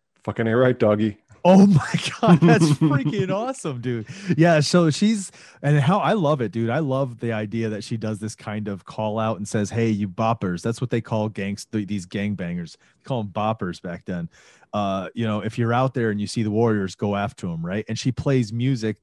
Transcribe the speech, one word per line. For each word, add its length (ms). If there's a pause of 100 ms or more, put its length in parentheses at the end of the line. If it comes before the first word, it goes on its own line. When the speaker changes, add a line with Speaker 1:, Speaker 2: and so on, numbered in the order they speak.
(240)
Speaker 1:
Fucking 240
A 100
right, 200
doggy. 420 (260)
Speaker 2:
Oh 220
my 260 (280)
God, 200
that's 240
Speaker 1:
<laughs> 80
Speaker 2:
freaking 600
awesome, 480
dude. 240 (320)
Yeah, 220
so 300
she's, 420 (300)
and 180
how, 200
I 140
love 280
it, 100
dude. 180
I 100
love 400
the 120
idea 380
that 140
she 140
does 220
this 160
kind 320
of 180
call 340
out 180
and 100
says, 220
"Hey, 200
you 200
boppers." 520
That's 200
what 80
they 120
call 280
gangs-, 360
th-, 220
these 180
gangbangers. 680 (260)
They 60
call 160
'em 80
boppers 520
back 240
then. 240 (440)
Uh, 400
you 120
know, 160
"If 160
you're 160
out 200
there 180
and 80
you 80
see 160
the 80
Warriors, 440
go 200
after 340
'em," 160
right? 220
And 100
she 140
plays 400
music 520